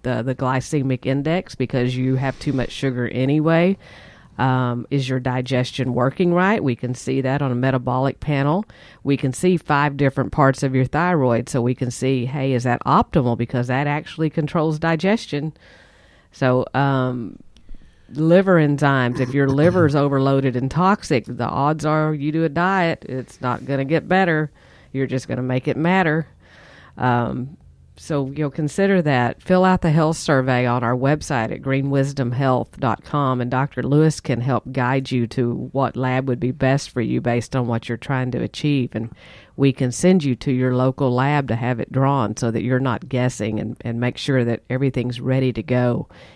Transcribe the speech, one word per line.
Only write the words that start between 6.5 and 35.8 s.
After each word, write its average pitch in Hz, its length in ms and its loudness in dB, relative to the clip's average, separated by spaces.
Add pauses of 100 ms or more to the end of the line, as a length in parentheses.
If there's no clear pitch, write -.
We 127 100 0
can 123 200 -6
see 135 260 -4
that 135 220 0
on 131 100 0
a - 20 0
metabolic 127 640 0
panel. 147 460 0 (400)
We 139 120 2
can 131 180 -2
see 180 240 2
five 143 380 0
different 135 360 0
parts 135 300 2
of 135 120 0
your 131 120 2
thyroid, 139 640 0
so 127 100 -2
we 123 140 0
can 123 160 -4
see, 131 340 0
hey, 135 300 -2
is 120 100 0
that 120 200 0
optimal? 127 520 2
Because 120 320 -2
that 131 180 0
actually 151 440 -4
controls 156 480 -2
digestion. 165 720 -2 (800)
So, 127 400 2
um, 127 640 0 (760)
liver 175 420 6
enzymes, 139 640 2
if 131 140 -2
your 139 140 2
liver's 151 460 4
overloaded 135 640 2
and 127 140 -2
toxic, 170 560 0
the 120 200 -6
odds 143 380 0
are 156 300 0
you 147 180 -4
do 160 120 0
a 160 40 2
diet, 170 580 0
it's 127 360 -10
not 127 240 -4
gonna 135 180 -2
get 151 240 -2
better. 170 420 2 (420)
You're 135 140 -2
just 127 220 -4
gonna 123 140 -4
make 127 260 -2
it 135 80 -2
matter. 165 500 2 (680)
Um, 127 640 -2 (400)
so, 143 300 -4
you 143 140 -6
know, 147 80 -2
consider 185 520 0
that. 131 400 2
Fill 185 220 4
out 185 180 4
the 170 80 2
health 156 260 2
survey 131 500 2
on 123 160 0
our 120 140 0
website 135 560 0
at - 100 -10
green 135 280 -2
wisdom 139 420 0
health 127 480 0
dot 117 240 -2
com, 131 360 0
and 123 100 -4
Doctor 131 320 -2
Lewis 147 360 4
can 120 220 -2
help 123 320 0
guide 131 380 0
you 123 180 0
to 123 440 -2
what 131 220 -2